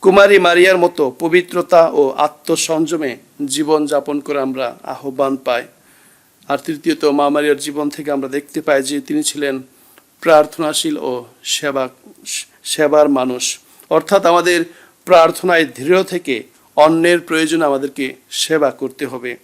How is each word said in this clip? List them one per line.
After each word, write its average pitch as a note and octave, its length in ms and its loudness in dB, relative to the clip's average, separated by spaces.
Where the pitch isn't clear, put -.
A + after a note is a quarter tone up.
কুমারী G3+ 380 6
মারিয়ার F3+ 400 4
মতো D#3+ 400 0
পবিত্রতা F3 680 2
ও D3 240 2
আত্মসংযমে D#3 1040 -4
জীবনযাপন D3 760 -2
করে C#3+ 200 -6
আমরা C3 420 -6
আহ্বান C3+ 540 -4
পাই। B2+ 300 -4
আর C#3+ 100 -2
তৃতীয়ত, D#3 460 -6
মা C#3+ 240 2
মারিয়ার D3 300 0
জীবন D3 320 -8
থেকে D3 200 -10
আমরা C#3 180 -6
দেখতে C#3+ 320 -8
পাই C#3+ 220 0
যে C#3 180 -6
তিনি D3+ 220 -4
ছিলেন C#3+ 400 -6
প্রার্থনাশীল D3+ 800 0
ও B2+ 260 -8
সেবা, C3+ 460 -4
সেবার D3+ 440 2
মানুষ। B2+ 500 -2
অর্থাৎ D#3+ 360 2
আমাদের F3 380 2
প্রার্থনায় E3+ 600 4
দৃঢ় D3+ 380 -2
থেকে F3 400 -6
অন্যের E3 440 4
প্রয়োজনে D#3+ 440 -2
আমাদেরকে C#3 500 -4
সেবা D3+ 400 0
করতে C3+ 360 -8
হবে। B2 380 -12